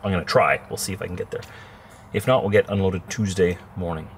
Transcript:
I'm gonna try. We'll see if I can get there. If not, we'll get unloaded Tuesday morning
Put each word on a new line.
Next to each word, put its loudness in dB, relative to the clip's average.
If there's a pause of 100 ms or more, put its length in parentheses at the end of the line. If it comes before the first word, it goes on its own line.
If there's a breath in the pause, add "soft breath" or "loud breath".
I'm -2
gonna 0
try. 4 (100)
We'll -8
see -8
if -8
I -8
can -10
get -8
there. -10 (680 loud breath)
If -2
not, 4
we'll -2
get 6
unloaded 0
Tuesday 0 (200)
morning -6